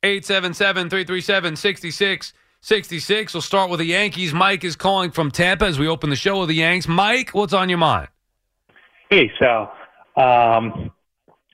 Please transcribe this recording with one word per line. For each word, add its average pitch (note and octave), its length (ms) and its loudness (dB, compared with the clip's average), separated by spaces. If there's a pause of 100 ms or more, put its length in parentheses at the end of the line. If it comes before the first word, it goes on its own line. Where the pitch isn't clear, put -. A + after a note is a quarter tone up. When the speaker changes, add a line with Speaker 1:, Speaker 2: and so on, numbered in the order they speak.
Speaker 1:
Eight G3 200 -2
seven F#3 280 -2
seven, F#3 380 -2
three F#3+ 140 -2
three F3+ 160 -6
seven, F3 340 -2
six F#3 260 -2
six F#3 520 -4 (280)
six - 280 0
six. G3 460 -4
We'll E3+ 60 -6
start F#3+ 300 0
with F3 80 -2
the E3 80 -2
Yankees. F3 480 -2
Mike F#3+ 300 2
is E3+ 100 -4
calling F#3+ 380 0
from D#3 180 -2
Tampa F3+ 360 2
as E3 120 -2
we D3 80 0
open D#3 240 -2
the C3+ 60 0
show G3 240 0
with F3 80 -2
the D#3+ 80 0
Yanks. E3 320 0
Mike, G#3 420 0
what's G3 220 -2
on F#3 160 2
your F3+ 100 0
mind? A#2+ 300 2 (1040)
Speaker 2:
Hey, D#3 280 4
Sal. A#2 340 2 (440)
Um, A#2 760 4 (640)